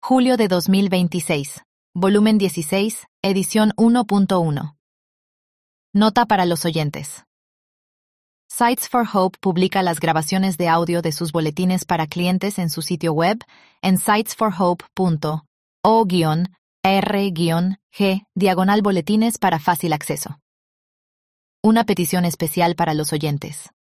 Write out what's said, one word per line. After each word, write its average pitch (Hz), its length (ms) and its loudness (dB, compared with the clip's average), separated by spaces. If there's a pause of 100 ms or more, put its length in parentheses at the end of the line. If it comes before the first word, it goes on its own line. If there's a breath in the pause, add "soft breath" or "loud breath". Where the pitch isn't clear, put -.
Julio 254 360 2
de 220 100 2
dos 180 220 0
mil 196 180 4
veintiséis. 175 760 -2 (280)
Volumen 208 440 2
dieciséis, 196 720 -2 (140)
edición 196 540 0
uno 233 300 4
punto 196 340 2
uno. 151 380 -4 (1160)
Nota 220 340 2
para 190 180 2
los 170 180 -2
oyentes. 151 640 -6 (1200)
Sites 240 380 0
for 240 260 0
Hope 190 280 0
publica 185 420 0
las 170 160 -2
grabaciones 165 580 -2
de 175 120 0
audio 170 320 0
de 165 100 -2
sus 156 220 -6
boletines 175 500 0
para 165 240 -2
clientes 180 500 -2
en 175 120 -2
su 160 120 -8
sitio 165 300 -2
web, 175 320 0 (380 soft breath)
en 190 160 2
sites 214 360 0
for 214 240 -2
hope 180 360 -2
punto 156 520 -2 (380)
o 226 220 4
guion 175 500 0 (280)
R 196 480 0
guion 170 480 0 (140)
G 196 300 0 (100)
diagonal 190 480 2
boletines 208 560 0
para 175 220 0
fácil 170 320 -2
acceso. - 480 -6 (1200)
Una 220 220 4
petición 180 400 -2
especial 170 540 -2
para 156 160 0
los 151 180 -4
oyentes. 147 600 -6 (120)